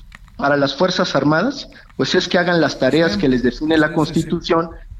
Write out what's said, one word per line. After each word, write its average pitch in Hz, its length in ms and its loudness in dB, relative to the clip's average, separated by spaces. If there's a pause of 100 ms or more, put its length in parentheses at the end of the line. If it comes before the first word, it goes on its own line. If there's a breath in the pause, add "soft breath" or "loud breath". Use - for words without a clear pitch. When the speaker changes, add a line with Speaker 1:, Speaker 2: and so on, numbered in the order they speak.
(360)
Speaker 1:
para 143 200 0
las 139 200 0
Fuerzas 180 400 0
Armadas, 156 520 0 (280 loud breath)
pues, 131 180 -2
es 170 140 0
que 185 100 0
hagan 175 220 2
las 143 180 0
tareas 151 360 2
Speaker 2:
Sí. 202 40 -2
Speaker 1:
que 156 100 2
les 127 140 2
define 156 340 0
la 151 120 4
Speaker 2:
Sí, 160 40 -6
sí, 170 40 -4
sí. - 0 -
Speaker 1:
Constitución 165 720 0 (300 loud breath)